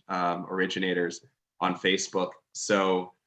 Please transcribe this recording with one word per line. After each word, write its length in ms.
um, 380
originators 800
on 140
Facebook. 560
So 600